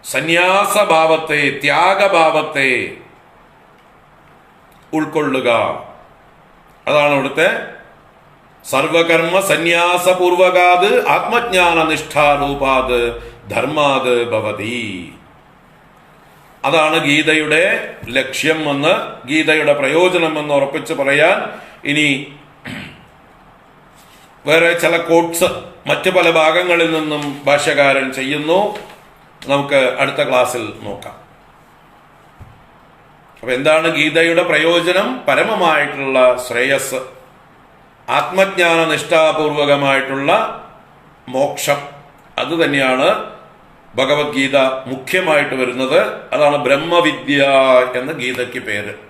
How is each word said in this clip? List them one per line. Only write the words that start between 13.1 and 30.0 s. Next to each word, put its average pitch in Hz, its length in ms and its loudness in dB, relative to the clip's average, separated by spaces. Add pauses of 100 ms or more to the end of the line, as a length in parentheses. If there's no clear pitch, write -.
ധർമാത് 123 760 0
ഭവതി. 107 840 -6 (1500)
അതാണ് 156 380 2
ഗീതയുടെ 156 880 0 (160)
ലക്ഷ്യം 147 600 -2
എന്ന്, 151 580 -2
ഗീതയുടെ 151 460 2
പ്രയോജനം 160 680 0
എന്ന് 147 140 -4
ഉറപ്പിച്ച് 143 400 -2
പറയാൻ 147 680 0 (280)
ഇനി 147 380 0 (2250)
വേറെ 170 340 2
ചില 165 180 0
കോട്ട്സ് 165 460 2 (440)
മറ്റു 156 220 0
പല 175 200 2
ഭാഗങ്ങളിൽ 165 640 2
നിന്നും 147 520 -4
ഭാഷ്യകാരൻ 139 680 2
ചെയ്യുന്നു. 151 600 -2 (720)
നമുക്ക് 139 340 2 (180)
അടുത്ത 143 300 -2